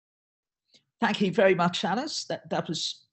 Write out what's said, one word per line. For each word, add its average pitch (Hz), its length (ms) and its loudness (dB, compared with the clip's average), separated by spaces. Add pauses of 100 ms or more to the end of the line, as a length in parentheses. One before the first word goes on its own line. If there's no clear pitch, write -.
(1000)
Thank 208 220 2
you 190 100 2
very 190 220 6
much, 175 320 0
Alice. 226 400 -4
That, - 240 -10
that 170 180 -4
was - 460 -8